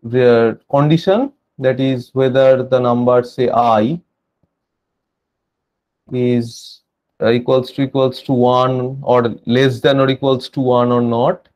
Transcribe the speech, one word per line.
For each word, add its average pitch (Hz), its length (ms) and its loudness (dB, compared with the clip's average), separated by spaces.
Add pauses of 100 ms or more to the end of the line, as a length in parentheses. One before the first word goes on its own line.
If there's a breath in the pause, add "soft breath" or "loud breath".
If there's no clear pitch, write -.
the 117 580 2 (100)
condition, 165 640 0 (240)
that 131 220 -2
is 135 340 -4
whether 131 500 2
the 127 160 0
number, 123 420 2
say, 123 280 -4
I 120 500 0 (2000)
is, 123 720 -4 (400)
uh, 107 80 0
equals 123 440 0
to, 139 100 -4
equals 135 400 -2
to 143 100 -4
one 127 680 0
or 120 320 0 (100)
less 123 360 0
than 139 180 2
or 135 100 2
equals 135 400 -4
to - 120 -8
one 123 300 0
or 120 100 0
not. 120 540 -4